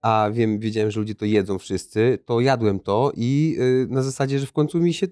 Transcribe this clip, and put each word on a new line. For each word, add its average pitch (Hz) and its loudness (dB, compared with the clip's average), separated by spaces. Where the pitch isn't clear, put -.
a 110 2
wiem, 110 0
wiedziałem, 107 -2
że 107 -4
ludzie 107 -4
to 107 -8
jedzą 101 2
wszyscy, 107 0
to 117 0
jadłem 117 2
to 107 0
i, 139 0
y, 127 2
na 131 0
zasadzie, 135 -2
że 139 -4
w - -12
końcu 151 0
mi 170 2
się, 190 -4